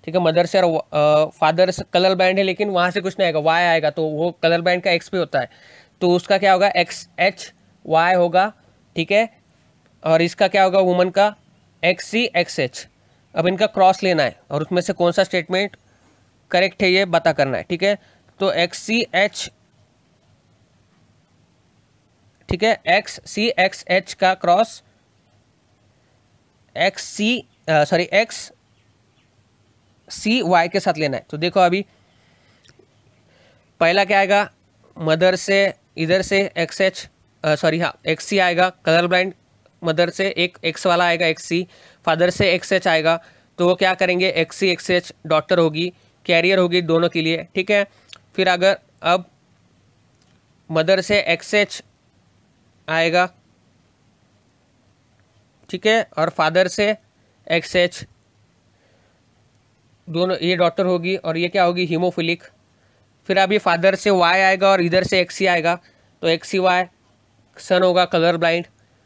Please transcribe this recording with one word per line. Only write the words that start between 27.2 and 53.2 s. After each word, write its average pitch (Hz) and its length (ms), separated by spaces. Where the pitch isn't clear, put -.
अ, 151 160
सॉरी, 175 180
एक्ससीवाई - 2750
के 185 120
साथ 165 180
लेना 143 180
है। - 140
तो 151 60
देखो 170 240
अभी 180 260
पहला 180 240
क्या 196 140
आएगा, 202 340
मदर 170 380
से 196 380
इधर 165 260
से 196 340
एक्सएच, 185 520
अ, 151 100
सॉरी, 160 240
हाँ, 170 280
एक्ससी 160 320
आएगा, 180 320
कलर 170 360
ब्लाइंड 180 280
मदर 170 260
से 196 180
एक 175 360
एक्स 165 220
वाला 175 180
आएगा 170 220
एक्ससी, 165 420
फादर 170 240
से 185 220
एक्सएच 185 360
आएगा, 165 360
तो 175 100
वो 180 60
क्या 185 200
करेंगे, 180 340
एक्ससी, 165 400
एक्सएच 180 440
डॉटर 156 320
होगी, 165 340
कैरियर 175 320
होगी 180 240
दोनों 165 260
के 165 140
लिए, 160 320
ठीक 190 160
है। 202 160
फिर 185 140
अगर 180 300
अब 175 280
मदर 160 300
से 202 200
एक्सएच - 640
आएगा, 170 460